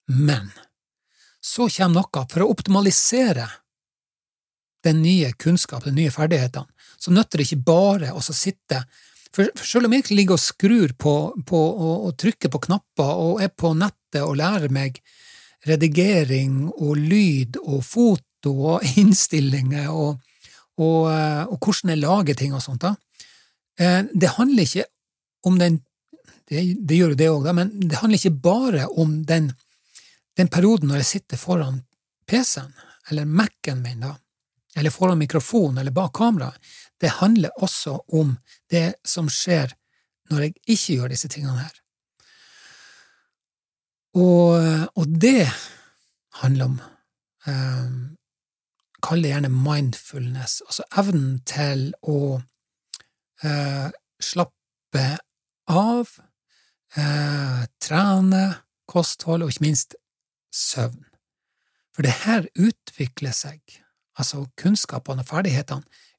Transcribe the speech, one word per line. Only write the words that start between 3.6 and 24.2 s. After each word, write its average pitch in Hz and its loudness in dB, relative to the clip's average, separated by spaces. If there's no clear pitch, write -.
den 160 2
nye 165 2
kunnskapen, 143 0
de 156 2
nye 139 0
ferdighetene, 147 -2
så - -2
nytter 190 2
det 135 -2
ikke 135 -4
bare 175 4
å 131 -6
så 151 -6
sitte, 143 -6
for, 196 2
for - -10
selv 240 -2
om 226 2
jeg 269 0
ligger 190 4
og - -2
skrur 196 2
på, 147 0
på 175 0
og, 170 -2
og 170 -4
trykker 180 -2
på 131 -4
knapper 156 -2
og 185 0
er 190 -2
på 165 0
nettet 170 -4
og 147 -2
lærer 160 -2
meg 135 -4
redigering 151 2
og 147 -2
lyd 151 2
og 139 -2
foto 208 0
og 190 -2
<laughs> 160 4
innstillinger 143 2
og, 147 -2
og, 160 2
eh, 156 -2
og 196 -8
hvordan 185 0
jeg 151 0
lager 151 2
ting 139 -2
og 131 -6
sånt 135 -6
da, 202 0
eh, 180 4
det 175 2